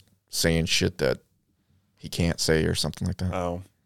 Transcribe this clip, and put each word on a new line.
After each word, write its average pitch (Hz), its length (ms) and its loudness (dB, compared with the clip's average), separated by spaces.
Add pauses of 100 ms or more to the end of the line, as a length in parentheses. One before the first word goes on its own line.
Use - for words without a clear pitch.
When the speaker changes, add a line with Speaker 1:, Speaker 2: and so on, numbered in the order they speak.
(300)
Speaker 1:
saying 82 360 2
shit - 340 0
that 67 200 2 (800)
he - 100 -16
can't - 320 0
say 80 260 2
or 85 80 0
something - 340 -4
like 87 100 -4
that. 92 160 -2
Speaker 2:
Oh, 87 280 -4 (240)